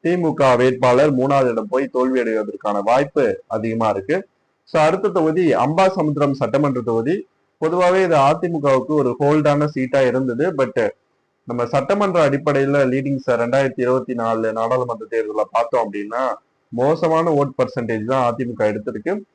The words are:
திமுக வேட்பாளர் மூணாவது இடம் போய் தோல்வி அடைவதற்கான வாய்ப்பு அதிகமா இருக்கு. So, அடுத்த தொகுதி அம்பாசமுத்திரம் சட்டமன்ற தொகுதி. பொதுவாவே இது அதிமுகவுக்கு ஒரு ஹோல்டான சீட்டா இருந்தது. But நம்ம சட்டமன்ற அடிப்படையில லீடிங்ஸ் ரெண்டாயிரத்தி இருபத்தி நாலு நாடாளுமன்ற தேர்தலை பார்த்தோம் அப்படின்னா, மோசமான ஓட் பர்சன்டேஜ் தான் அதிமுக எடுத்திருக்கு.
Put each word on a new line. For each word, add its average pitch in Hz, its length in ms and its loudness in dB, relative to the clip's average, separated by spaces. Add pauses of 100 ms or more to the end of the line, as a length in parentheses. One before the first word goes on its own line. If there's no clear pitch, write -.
திமுக 165 380 0 (140)
வேட்பாளர் 127 600 4
மூணாவது 131 340 2
இடம் 113 180 -4
போய் 131 260 -2
தோல்வி 127 260 0
அடைவதற்கான 104 600 -2
வாய்ப்பு 135 440 0 (220)
அதிகமா 113 420 -4
இருக்கு. 101 280 -2 (520)
So, - 120 -4
அடுத்த 185 380 2
தொகுதி 160 260 0 (200)
அம்பாசமுத்திரம் 151 760 0
சட்டமன்ற 131 400 0
தொகுதி. 117 340 -2 (460)
பொதுவாவே 180 420 2
இது 165 140 2 (140)
அதிமுகவுக்கு 151 640 0
ஒரு 139 240 2
ஹோல்டான 147 480 2
சீட்டா 135 340 -2
இருந்தது. 127 520 0
But 139 240 -2 (720)
நம்ம 120 180 -4
சட்டமன்ற 175 520 0 (100)
அடிப்படையில 139 540 0 (100)
லீடிங்ஸ் 135 380 -2 (120)
ரெண்டாயிரத்தி 131 440 0
இருபத்தி 127 280 0
நாலு 113 380 0
நாடாளுமன்ற 113 580 -2
தேர்தலை 107 400 -2
பார்த்தோம் 117 340 0
அப்படின்னா, 104 380 -6 (500)
மோசமான 160 580 0
ஓட் 143 260 0
பர்சன்டேஜ் 117 560 -2
தான் 131 160 0
அதிமுக 120 340 -4 (100)
எடுத்திருக்கு. 113 420 -6 (200)